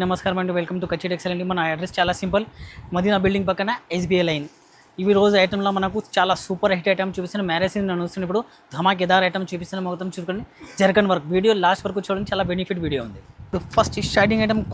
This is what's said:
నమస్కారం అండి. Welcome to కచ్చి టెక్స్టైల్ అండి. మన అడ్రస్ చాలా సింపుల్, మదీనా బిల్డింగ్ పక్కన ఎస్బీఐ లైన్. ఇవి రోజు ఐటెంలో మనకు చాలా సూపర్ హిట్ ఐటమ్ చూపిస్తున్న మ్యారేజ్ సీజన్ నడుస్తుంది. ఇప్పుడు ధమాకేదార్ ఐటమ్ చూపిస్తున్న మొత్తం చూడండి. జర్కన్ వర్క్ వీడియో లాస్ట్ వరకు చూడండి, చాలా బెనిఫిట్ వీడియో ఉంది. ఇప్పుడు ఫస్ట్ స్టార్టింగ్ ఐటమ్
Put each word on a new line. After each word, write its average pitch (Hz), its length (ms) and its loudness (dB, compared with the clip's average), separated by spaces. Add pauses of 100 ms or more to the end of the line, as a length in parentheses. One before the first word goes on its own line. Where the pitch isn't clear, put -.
నమస్కారం 185 380 0
అండి. 180 160 -2
Welcome 175 240 -2
to 180 100 -4
కచ్చి 170 200 -4
టెక్స్టైల్ 180 220 -4
అండి. 180 160 -4
మన 175 140 0 (100)
అడ్రస్ 175 240 -6
చాలా 180 220 2
సింపుల్, 196 240 0 (500)
మదీనా 196 320 4
బిల్డింగ్ 196 240 2
పక్కన 196 200 -2 (260)
ఎస్బీఐ 180 340 2
లైన్. 147 160 -4 (560)
ఇవి 202 160 4
రోజు 202 240 6
ఐటెంలో 196 340 0
మనకు 190 220 -2 (180)
చాలా 185 180 4 (100)
సూపర్ 196 320 0
హిట్ 175 160 -2
ఐటమ్ 190 240 -2
చూపిస్తున్న 190 340 -6
మ్యారేజ్ 175 240 0
సీజన్ 196 180 -2
నడుస్తుంది. 175 360 -4
ఇప్పుడు 196 120 0 (340)
ధమాకేదార్ 185 540 2
ఐటమ్ 190 220 -4
చూపిస్తున్న 180 380 -8
మొత్తం 180 280 -6
చూడండి. 190 280 -6 (360)
జర్కన్ 196 320 6
వర్క్ 151 220 2
వీడియో 202 180 4 (120)
లాస్ట్ 185 220 2
వరకు 196 200 -4
చూడండి, 196 260 -2
చాలా 190 180 0
బెనిఫిట్ 180 360 -4
వీడియో 143 200 -2
ఉంది. 101 140 -14 (260)
ఇప్పుడు 180 160 -4 (140)
ఫస్ట్ - 220 2 (120)
స్టార్టింగ్ 214 360 4
ఐటమ్ 220 160 0 (120)